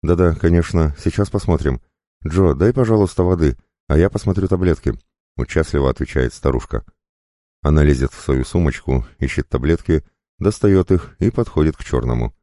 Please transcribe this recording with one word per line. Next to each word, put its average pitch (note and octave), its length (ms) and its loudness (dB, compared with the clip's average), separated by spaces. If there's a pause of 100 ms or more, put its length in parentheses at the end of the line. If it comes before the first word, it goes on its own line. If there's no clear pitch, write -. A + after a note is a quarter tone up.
«Да-да, E2+ 300 2
конечно, E2+ 640 2
сейчас G2 280 -2
посмотрим. D2+ 500 -2 (440)
Джо, D#2+ 300 2
дай, F#2 180 2
пожалуйста, A2 520 0
воды, E2 320 0 (320)
а D2 100 2
я F2+ 100 4
посмотрю F#2+ 380 -2
таблетки», F2+ 480 0 (420)
участливо C2+ 540 -2
отвечает - 420 -4
старушка. B1+ 520 -4 (800)
Она D2+ 200 4
лезет C2+ 300 2
в - 80 -20
свою C2 240 -2
сумочку, C2 600 -2 (140)
ищет C2+ 300 -4
таблетки, D#2 560 0 (340)
достает F#2+ 540 2
их - 260 -2
и G#2 120 0
подходит D#2 460 -2
к - 60 -16
черному. A#1 600 -4